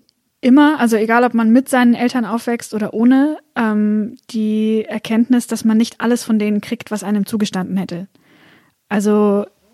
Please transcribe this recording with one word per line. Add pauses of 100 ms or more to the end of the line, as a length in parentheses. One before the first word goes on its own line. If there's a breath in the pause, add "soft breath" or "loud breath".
(400)
immer,
also
egal,
ob
man
mit
seinen
Eltern
aufwächst
oder
ohne, (160)
ähm, (140)
die
Erkenntnis,
dass
man
nicht
alles
von
denen
kriegt,
was
einem
zugestanden
hätte. (800 soft breath)
Also (280)